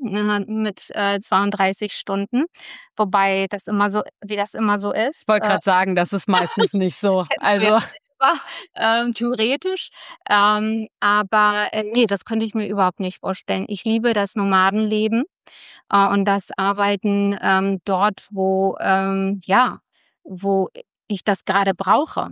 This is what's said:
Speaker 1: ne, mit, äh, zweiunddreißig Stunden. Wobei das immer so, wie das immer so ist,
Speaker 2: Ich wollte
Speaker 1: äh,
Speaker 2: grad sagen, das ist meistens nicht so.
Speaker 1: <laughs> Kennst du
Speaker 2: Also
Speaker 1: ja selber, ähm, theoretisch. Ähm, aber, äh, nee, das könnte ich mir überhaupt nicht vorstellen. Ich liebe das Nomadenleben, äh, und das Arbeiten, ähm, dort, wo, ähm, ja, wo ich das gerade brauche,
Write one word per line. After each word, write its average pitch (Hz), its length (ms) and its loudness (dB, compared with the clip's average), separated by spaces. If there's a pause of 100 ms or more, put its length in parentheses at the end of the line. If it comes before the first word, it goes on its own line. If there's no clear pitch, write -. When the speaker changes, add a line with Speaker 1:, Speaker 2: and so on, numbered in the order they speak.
Speaker 1:
ne, 208 480 0
mit, 214 460 -4
äh, 202 260 -2
zweiunddreißig 196 720 0
Stunden. 202 540 -2 (500)
Wobei 196 540 2
das 202 160 -8
immer 202 240 2
so, 208 120 -2 (220)
wie 208 120 -6
das 202 180 -4
immer 208 240 0
so 202 140 -4
ist, 247 300 -4
Speaker 2:
Ich - 60 -8
wollte 214 180 2
Speaker 1:
äh, 202 40 2
Speaker 2:
grad 190 120 2
sagen, 190 320 2
das 175 180 0
ist 196 160 -4
meistens 185 440 2
nicht 185 240 0
so. 190 300 0
Speaker 1:
<laughs> - 20 -20
Kennst - 140 -4
du - 40 0
Speaker 2:
Also 202 200 4
Speaker 1:
ja 214 140 4
selber, - 600 -2 (340)
ähm, 233 400 0
theoretisch. 247 760 -2 (380)
Ähm, 214 600 2 (100)
aber, 208 720 2
äh, 214 120 -2
nee, 226 220 2
das 196 180 -2
könnte 220 220 -2
ich 208 80 -10
mir 214 120 -2
überhaupt 185 340 0
nicht 185 200 -6
vorstellen. 190 480 -4
Ich 202 160 -8
liebe 220 280 0
das 202 220 -2
Nomadenleben, 208 880 2 (640)
äh, 196 180 4
und 202 160 2
das 196 320 0
Arbeiten, 202 840 0
ähm, 196 440 0
dort, 190 460 0
wo, 190 500 0
ähm, 190 640 0
ja, 220 360 2 (440)
wo 190 440 -2 (400)
ich 202 160 -6
das 196 200 0
gerade 190 300 2
brauche, 185 580 0